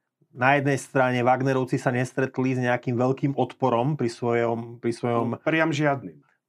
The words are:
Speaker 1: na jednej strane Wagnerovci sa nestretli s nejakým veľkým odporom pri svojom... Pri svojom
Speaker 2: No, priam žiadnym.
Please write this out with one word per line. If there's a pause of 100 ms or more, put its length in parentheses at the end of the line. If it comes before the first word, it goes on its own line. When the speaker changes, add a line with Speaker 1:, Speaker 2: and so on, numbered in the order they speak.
(340)
Speaker 1:
na
jednej
strane
Wagnerovci
sa
nestretli
s
nejakým
veľkým
odporom
pri
svojom...
Pri
svojom
Speaker 2:
No,
priam
žiadnym. (300)